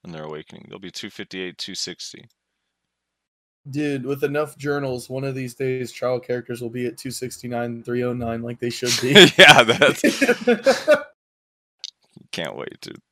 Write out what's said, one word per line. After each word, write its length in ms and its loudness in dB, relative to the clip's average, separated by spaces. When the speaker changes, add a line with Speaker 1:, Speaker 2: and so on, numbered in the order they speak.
Speaker 1:
in 100 -16
their 100 -12
awakening. 440 -16
They'll 120 -18
be 100 -16
two 220 -14
fifty-eight, 480 -12
two 160 -12
sixty. 500 -12
Speaker 2:
Dude, 380 -4
with 160 -2
enough 340 -2
journals, 540 -4
one 120 -6
of 120 -4
these 180 -8
days, 380 -4
trial 280 -2
characters 400 -6
will 120 -8
be 160 -4
at 100 -8
two 140 -10
sixty-nine, 720 -8
three 200 -2
oh 100 -2
nine, 280 -4
like 180 -10
they 120 -2
should 280 -2
be. 140 0
Speaker 1:
<laughs> 240 10
Yeah, 240 10
that's 400 4
Speaker 2:
<laughs> 880 2
Speaker 1:
Can't 240 -8
wait, 260 -12
dude. 160 -14